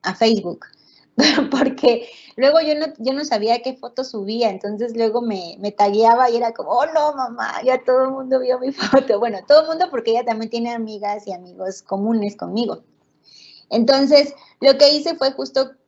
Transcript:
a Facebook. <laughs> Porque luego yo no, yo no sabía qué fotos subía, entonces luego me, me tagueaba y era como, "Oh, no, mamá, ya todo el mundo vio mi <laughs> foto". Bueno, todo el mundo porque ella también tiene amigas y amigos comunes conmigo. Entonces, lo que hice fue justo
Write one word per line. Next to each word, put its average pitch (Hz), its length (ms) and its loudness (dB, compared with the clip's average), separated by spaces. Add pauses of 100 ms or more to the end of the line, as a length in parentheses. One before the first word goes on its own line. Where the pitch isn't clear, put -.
a 190 120 -6
Facebook. 202 520 0 (500)
<laughs> 285 340 2
Porque 254 560 0 (280)
luego 285 260 4
yo 302 140 0
no, 302 120 -4 (120)
yo 247 140 -2
no 285 120 -6
sabía 233 360 0
qué 262 160 -8
fotos 254 340 -10
subía, 220 380 -4
entonces 208 460 -8
luego 226 260 -2
me, 190 380 -8
me 202 120 -6
tagueaba 226 580 4
y 233 80 0
era 233 160 -2
como, - 180 -8
"Oh, 254 140 2
no, 302 300 0
mamá, 233 480 -6
ya 254 200 0
todo 254 220 2
el 262 60 -4
mundo 262 280 -2
vio 254 200 -2
mi 262 120 -4
<laughs> - 20 -14
foto". 262 460 2
Bueno, 214 280 -4
todo 302 140 8
el 311 60 -4
mundo 320 220 -2
porque 233 220 -4
ella 233 140 0
también 226 260 -4
tiene 233 220 -4
amigas 214 540 -8
y 190 60 -8
amigos 185 480 -10
comunes 202 540 -2
conmigo. 202 480 -6 (880)
Entonces, 277 640 4 (280)
lo 269 160 6
que 294 160 6
hice 302 220 -4
fue 269 160 -2
justo 269 400 -4 (160)